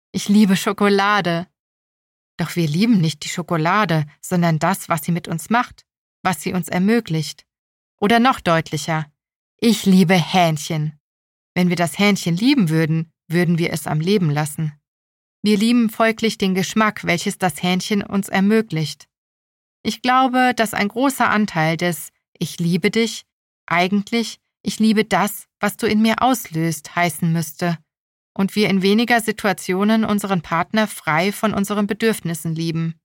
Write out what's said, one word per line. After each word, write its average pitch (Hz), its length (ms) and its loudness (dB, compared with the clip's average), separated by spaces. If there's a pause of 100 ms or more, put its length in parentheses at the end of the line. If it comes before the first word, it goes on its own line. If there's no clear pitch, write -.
(120)
„Ich - 160 -8
liebe 202 300 6
Schokolade.“ 196 880 0 (880)
Doch - 200 -6
wir 170 100 2
lieben 190 320 2
nicht 160 240 -2
die - 60 -10
Schokolade, 165 760 0 (140)
sondern 175 400 0
das, 180 300 -2
was 165 160 -4
sie 170 80 0
mit 175 160 -6
uns 165 200 -8
macht, - 360 -2 (380)
was 185 180 -2
sie 185 100 -6
uns 180 160 -4
ermöglicht. 180 800 -2 (560)
Oder 226 180 4
noch 247 220 2
deutlicher, 160 640 -2 (520)
„Ich 214 280 2
liebe 190 300 6
Hähnchen.“ 160 840 0 (540)
Wenn 180 160 2
wir 175 80 -2
das 170 200 -2
Hähnchen 196 380 2
lieben 233 320 2
würden, 160 460 0 (160)
würden 170 280 2
wir 170 140 -2
es - 160 -6
am 151 140 -2
Leben 185 280 2
lassen. 151 440 -4 (680)
Wir 208 160 2
lieben 226 320 2
folglich 220 480 0
den 190 160 0
Geschmack, 185 520 -2
welches 175 320 -2
das - 260 -4
Hähnchen 185 400 -2
uns 196 240 -4
ermöglicht. 190 800 0 (800)
Ich 220 140 -6
glaube, 254 540 2
dass 220 180 -2
ein 202 140 -2
großer 262 420 0
Anteil 185 480 0
des 175 320 -4 (280)
„Ich - 220 -6
liebe 175 300 0
dich“ 226 340 -2 (440)
eigentlich 202 720 -2 (240)
„Ich - 160 -6
liebe 220 260 4
das, - 420 -2 (120)
was 208 180 -4
du - 80 -4
in 214 160 2
mir 220 220 2
auslöst“ 165 720 -2
heißen 175 360 0
müsste 170 460 -2 (560)
und 196 220 -2
wir 208 140 2
in 190 120 0
weniger 220 400 2
Situationen 208 840 0
unseren 202 380 -2
Partner 190 460 -2
frei 165 440 -2
von 202 220 -2
unseren 202 320 -2
Bedürfnissen 202 680 -2
lieben. 165 500 -4